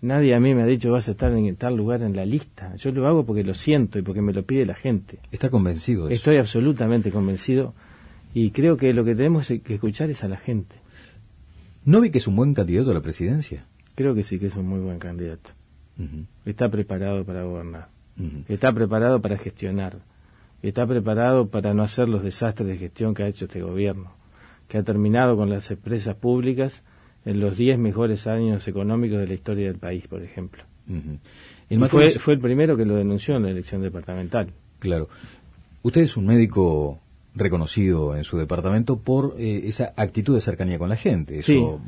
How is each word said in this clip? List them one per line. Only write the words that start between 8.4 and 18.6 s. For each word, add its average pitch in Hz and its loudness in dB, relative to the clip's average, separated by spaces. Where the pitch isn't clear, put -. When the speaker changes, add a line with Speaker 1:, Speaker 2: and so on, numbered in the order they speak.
Speaker 1:
creo 156 4
que 131 4
lo 117 2
que 113 2
tenemos 147 2
que 117 -4
escuchar 110 -2
es 131 -6
a 107 -4
la 95 -6
gente. 110 -4
Speaker 2:
¿No 185 8
ve 226 4
que - 0
es - -2
un 98 2
buen 135 4
candidato 101 2
a - 4
la 78 -2
presidencia? 85 -4
Speaker 1:
Creo 135 0
que 104 0
sí 98 -6
que 101 -2
es 95 -6
un 92 -4
muy 95 -4
buen 92 -6
candidato. 87 -12
Speaker 2:
Ujú. 76 -10
Speaker 1:
Está 107 -2
preparado 98 -4
para 90 -8
gobernar. 85 -10
Speaker 2:
Ujú. 73 -8
Speaker 1:
Está 110 2